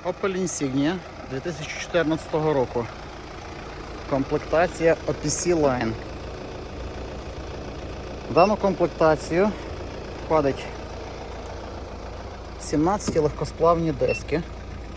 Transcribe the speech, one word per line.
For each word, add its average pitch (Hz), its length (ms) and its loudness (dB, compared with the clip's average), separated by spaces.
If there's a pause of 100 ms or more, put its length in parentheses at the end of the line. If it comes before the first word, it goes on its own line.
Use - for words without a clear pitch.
Opel 180 320 0
Insignia 151 600 2 (340)
дві 135 100 -4
тисячі 151 400 -6
чотирнадцятого 156 720 2
року. 120 340 2 (1200)
Комплектація 156 880 4 (100)
O 151 60 0 (120)
P - 0 -
C 170 300 2
Line. 123 380 4 (2500)
В 117 40 -2
дану 196 220 8
комплектацію 170 920 4 (760)
входить 143 380 2 (2000)
сімнадцяті 170 580 4
легкосплавні 160 760 4
диски - 500 0 (540)